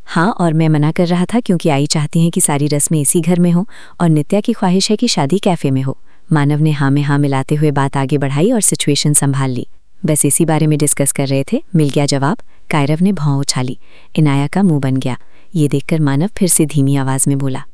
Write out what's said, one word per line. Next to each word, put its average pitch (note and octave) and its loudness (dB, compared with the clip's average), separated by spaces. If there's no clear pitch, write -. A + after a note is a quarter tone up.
"हाँ, E3+ 0
और E3+ 0
मैं D#3+ 2
मना D3+ 2
कर F3+ 0
रहा F3 0
था A3+ -2
क्योंकि F3 0
आई C#3+ 2
चाहती D#3 0
हैं E3+ 4
कि F#3 -2
सारी D3 0
रस्में D3 0
इसी D#3 0
घर E3+ 2
में F3 4
हों F3 2
और F3 2
नित्या D#3+ 2
की A3+ -2
ख्वाहिश F#3+ 0
है G#3+ 2
कि A#3+ 0
शादी C#3+ 0
कैफ़े E3 0
में C3 0
हो।" C3+ -4
मानव D3 2
ने D#3 4
हाँ C#3 0
में C#3+ 2
हाँ C#3+ 2
मिलाते C#3 0
हुए D3+ 2
बात C#3 0
आगे C#3 0
बढ़ाई C#3 0
और A#3+ 2
सिचुएशन D3+ 0
संभाल C3+ 0
ली। B2 -6
"बस D#3 0
इसी D3 2
बारे D#3 2
में D3+ 2
डिस्कस C#3+ 0
कर C#3 -4
रहे C#3 0
थे, C4 -2
मिल D3+ 2
गया D3 2
जवाब।" C#3 0
कायरव D3+ 2
ने G3 4
भौं D3 0
उछाली। C3 -4
इनाया C#3+ 2
का F3+ 0
मुंह D#3+ 2
बन C3 0
गया। B2+ -2
ये D3+ 2
देखकर C#3+ 0
मानव C#3+ 2
फिर F#3 2
से D#3+ 2
धीमी C#3 0
आवाज़ C3+ 0
में C#3 2
बोला, C3+ -4